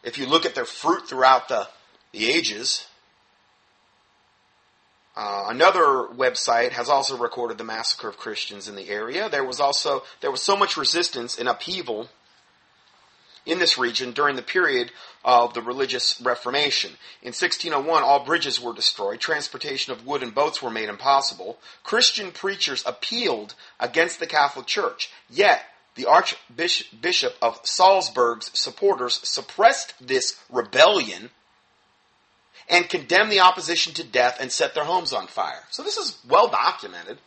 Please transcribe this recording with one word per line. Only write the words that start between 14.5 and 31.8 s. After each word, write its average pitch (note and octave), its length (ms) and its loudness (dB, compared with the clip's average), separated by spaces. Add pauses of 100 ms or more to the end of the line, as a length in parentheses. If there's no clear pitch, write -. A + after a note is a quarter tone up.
of A#2+ 280 6
the A#2+ 80 -6
religious B2 600 -4
Reformation. B2+ 720 -2 (300)
In B2 120 -12
sixteen E3+ 400 -2
oh C#3+ 80 0
one, D#3 220 2
all C#3 200 4
bridges C3+ 380 -2
were A#2+ 120 -8
destroyed. G#2 460 -2
Transportation C#3+ 720 -6
of A2+ 140 -10
wood C3+ 180 -4
and A2+ 120 -10
boats D3+ 260 0
were B2+ 80 -6
made A2 180 -2
impossible. C3+ 720 0 (260)
Christian G#3 480 0
preachers E3 540 -4
appealed D3 680 -4 (240)
against D#3+ 400 0
the E3 80 -6
Catholic C#3+ 400 0
Church. - 420 -4 (200)
Yet, F3+ 360 2 (300)
the B2 100 -8
Archbishop D#3 1400 0
of A#2 220 0
Salzburg's B2+ 960 2
supporters B2+ 680 0
suppressed - 760 2
this B2+ 400 -2 (100)
rebellion B2 840 4 (1400)